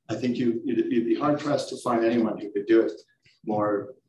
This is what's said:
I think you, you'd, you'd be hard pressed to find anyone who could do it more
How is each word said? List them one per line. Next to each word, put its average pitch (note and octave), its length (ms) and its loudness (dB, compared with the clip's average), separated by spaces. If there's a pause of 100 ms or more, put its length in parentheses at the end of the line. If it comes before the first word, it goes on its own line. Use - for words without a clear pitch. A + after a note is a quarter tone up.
I A2 60 -4
think B2 220 -2
you, A#2+ 280 0
you'd, B2 260 0
you'd - 140 2
be - 100 2
hard D3 240 0
pressed - 300 -2
to B2+ 80 -8
find A#2+ 260 0
anyone A2 360 2
who G#2 120 -10
could G2+ 140 -2
do A2+ 160 6
it - 100 0 (540)
more G#2 480 -2 (160)